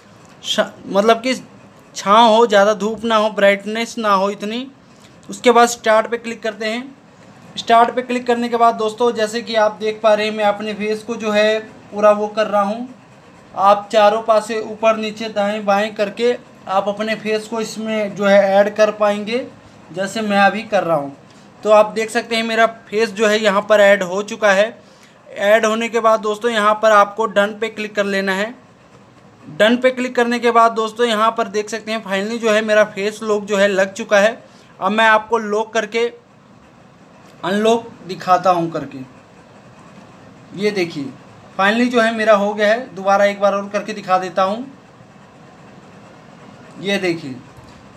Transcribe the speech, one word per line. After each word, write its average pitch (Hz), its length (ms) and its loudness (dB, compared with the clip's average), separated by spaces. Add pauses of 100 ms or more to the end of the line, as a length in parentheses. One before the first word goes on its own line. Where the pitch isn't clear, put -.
(440)
शा-, - 220 -2 (200)
मतलब 220 360 2
कि 254 120 -2 (600)
छाँव 220 320 4
हो, 226 200 6
ज़्यादा 202 280 4
धूप 208 300 -6
ना 226 120 0
हो, 214 140 0
brightness 202 680 0
ना 214 140 0
हो 196 180 0
इतनी। 214 360 -8 (640)
उसके 220 220 0
बाद 233 180 6
start 220 380 0
पे 226 120 -6
click 226 240 -12
करते 220 240 -8
हैं। 247 280 -8 (640)
start 233 380 4
पे 247 80 -4
click 247 240 -6
करने 240 220 0
के 233 80 -2
बाद 233 200 4
दोस्तों 220 380 -2
जैसे 214 280 -4
कि 220 140 -8
आप 214 240 0
देख 214 220 -6
पा 214 120 4
रहे 208 120 0
हैं 214 100 -4
मैं 214 100 -2
अपने 208 280 -2
face 214 280 -6
को 233 140 -8
जो 214 160 -6
है 214 260 2 (320)
पूरा 208 220 4
वो 208 160 -2
कर 214 200 -2
रहा 202 160 0
हूँ। 233 240 -6 (640)
आप 202 380 2
चारों 214 300 4
पासे 220 400 0
ऊपर 220 340 0
नीचे 220 340 -8
दाएं 208 340 -4
बाएं 208 300 0
करके 220 380 -2 (360)
आप 196 200 -2
अपने 214 280 -4
face 214 320 -4
को 226 120 -6
इसमें 214 560 -6
जो 202 80 -2
है 202 140 6 (120)
ऐड 202 260 4
कर 214 160 4
पाएंगे 208 540 -2 (460)
जैसे 190 300 -6
मैं 202 180 0
अभी 196 240 2
कर 196 200 0
रहा 165 120 0
हूँ। 143 200 -6 (460)
तो 208 100 2
आप 214 200 6
देख 220 180 -4
सकते 226 260 -4
हैं 226 80 0
मेरा 226 220 2
फेस 220 440 -4
जो 208 160 0
है 208 140 2
यहाँ 202 220 2
पर 208 180 4
ऐड 202 220 6
हो 185 220 -4
चुका 214 280 0
है। 202 140 2 (640)
ऐड 214 380 2
होने 226 220 -2
के 226 120 -2
बाद 220 200 2
दोस्तों 214 300 -4
यहाँ 214 240 2
पर 220 180 2
आपको 208 360 2
डन 202 320 -2
पे 220 80 -4
क्लिक 214 260 -10
कर 208 120 -2
लेना 196 280 -4
है। 214 180 -6 (920)
डन 214 320 2
पे 254 140 2
क्लिक 254 260 -6
करने 240 220 0
के 233 120 0
बाद 226 220 4
दोस्तों 220 340 -2
यहाँ 220 320 0
पर 220 100 -2
देख 208 220 -6
सकते 214 220 -8
हैं 220 120 -6
finally 196 360 -4
जो 220 120 0
है 214 120 2
मेरा 214 220 4
फेस 208 360 -6
लॉक 208 220 -2
जो 202 120 -4
है 196 120 4
लग 190 260 0
चुका 208 260 0
है। 226 180 2 (420)
अब 220 120 -2
मैं 220 140 2
आपको 220 320 2
लॉक 214 340 -4
करके 226 340 -2 (1400)
अनलॉक 220 460 0 (180)
दिखाता 180 420 0
हूँ 170 220 0
करके। 139 260 -10 (1600)
ये 208 160 -2
देखिए 170 380 -6 (480)
finally 226 320 2
जो 240 100 0
है 226 140 0
मेरा 220 200 2
हो 202 200 2
गया 208 140 0
है। 226 260 -2
दोबारा 196 300 2
एक 196 160 -2
बार 196 140 2
और 202 140 -6
करके 202 240 -6
दिखा 202 260 0
देता 185 240 -2
हूँ। 220 240 -4 (2250)
ये 190 180 -2
देखिए, 165 360 -4 (640)